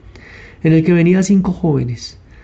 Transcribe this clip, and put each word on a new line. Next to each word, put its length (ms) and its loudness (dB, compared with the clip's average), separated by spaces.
en 100 2
el 120 2
que 80 0
venían 320 2
cinco 260 0
jóvenes. 680 -6